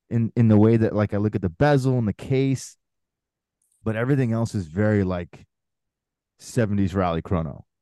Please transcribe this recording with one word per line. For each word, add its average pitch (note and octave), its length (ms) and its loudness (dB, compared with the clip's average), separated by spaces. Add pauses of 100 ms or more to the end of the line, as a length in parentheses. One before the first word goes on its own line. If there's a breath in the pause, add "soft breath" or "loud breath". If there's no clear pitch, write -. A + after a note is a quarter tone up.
(100)
in, A2+ 260 -2
in A#2 120 4
the G#2+ 80 6
way A2 220 6
that, A2 160 0
like, G#2 200 -2
I G2+ 40 -2
look G#2 180 -2
at F#2+ 60 -4
the F#2 80 -2
bezel C3+ 480 0
and A#2 100 -2
the F#2 60 -4
case, C3+ 600 -4 (1080)
but A2 100 -4
everything B2 380 0
else A2+ 220 -4
is G2 120 -4
very, G2+ 380 2
like, F2+ 400 -8 (960)
seventies G2+ 560 -2
rally F2 280 0
chrono, D#2+ 440 -6 (160)